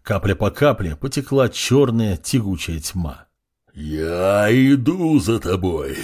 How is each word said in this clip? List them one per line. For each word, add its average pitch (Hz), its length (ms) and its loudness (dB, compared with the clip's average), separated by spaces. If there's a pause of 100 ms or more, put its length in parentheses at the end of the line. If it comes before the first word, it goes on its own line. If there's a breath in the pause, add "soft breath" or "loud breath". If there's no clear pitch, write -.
капля 98 320 -2
по 104 160 -2
капле, 110 440 0
потекла 135 540 0
чёрная 113 680 2
тягучая 95 640 -4
тьма. 78 480 -8 (460)
Я 85 760 0
иду 139 680 4
за 113 200 0
тобой, 87 640 -2